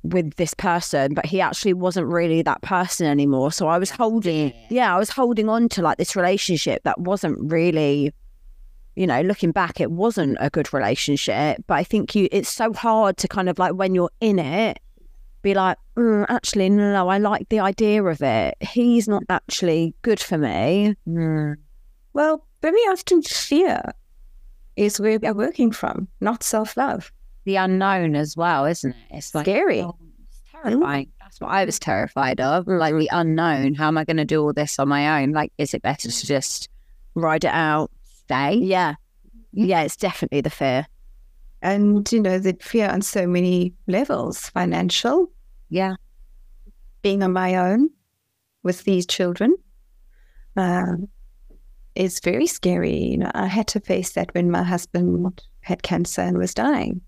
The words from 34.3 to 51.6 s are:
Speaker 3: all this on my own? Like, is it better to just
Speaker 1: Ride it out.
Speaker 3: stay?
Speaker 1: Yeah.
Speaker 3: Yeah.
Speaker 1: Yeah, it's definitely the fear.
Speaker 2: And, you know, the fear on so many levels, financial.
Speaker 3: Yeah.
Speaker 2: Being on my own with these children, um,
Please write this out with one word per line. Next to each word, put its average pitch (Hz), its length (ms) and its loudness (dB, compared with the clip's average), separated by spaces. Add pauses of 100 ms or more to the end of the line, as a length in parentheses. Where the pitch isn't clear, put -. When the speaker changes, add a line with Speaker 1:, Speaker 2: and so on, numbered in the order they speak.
Speaker 3:
all 147 120 0
this 147 240 -4
on 139 100 0
my 143 320 2
own? 139 120 2
Like, 156 260 -2
is - 160 -2
it - 80 -6
better 123 280 -4
to - 160 -6
just - 440 -4 (440)
Speaker 1:
Ride 160 300 0
it 151 80 2
out. 156 380 0 (120)
Speaker 3:
stay? 143 520 -4
Speaker 1:
Yeah. 185 400 2 (580)
Speaker 3:
Yeah. 190 140 0
Speaker 1:
Yeah, 175 160 2
it's - 160 -4
definitely 147 420 -2
the 151 80 -4
fear. 135 380 -2 (760)
Speaker 2:
And, 208 500 2
you 226 100 2
know, 185 180 2
the 190 220 0
fear 214 280 0
on 196 140 -2
so 185 240 -2
many 180 480 0 (120)
levels, 185 640 -2
financial. 180 840 0 (400)
Speaker 3:
Yeah. 185 260 -2 (1080)
Speaker 2:
Being 196 200 2
on 185 100 2
my 185 240 0
own 202 340 2 (720)
with 180 220 -2
these 185 220 2
children, 196 500 2 (1000)
um, 180 520 -2 (840)